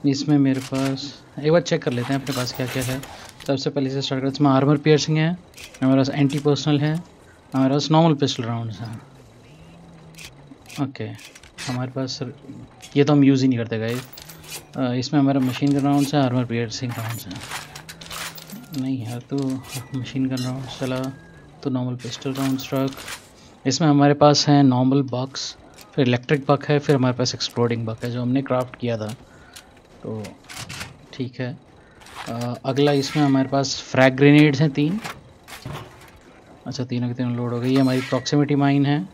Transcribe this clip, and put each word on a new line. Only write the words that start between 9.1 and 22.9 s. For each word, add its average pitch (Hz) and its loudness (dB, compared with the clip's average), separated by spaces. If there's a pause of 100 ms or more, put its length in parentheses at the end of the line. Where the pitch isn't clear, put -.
ओके, 135 -8 (680)
हमारे 127 -6
पास, 135 -8 (760)
ये 143 6
तो 151 4
हम 143 8
यूज़ 135 6
ही 135 4
नहीं 123 2
करते 113 -4
guys। 117 -4 (760)
अ, 127 -2
इसमें 127 0
हमारा 139 4
मशीन 131 0
गन 139 2
राउंड्स 143 2
हैं, 143 4
armor 123 0
piercing 117 -6
rounds 113 -10
हैं। 90 -12 (1400)
नहीं 131 -4
यार, 120 -8
तो 135 -4 (380)
मशीन 131 -4
गन 131 -4
राउंड्स 127 -8
चला, 127 -4 (640)
तो 139 -4
normal 127 -4
pistol 123 -8
rounds 135 -4
रख। 135 0 (760)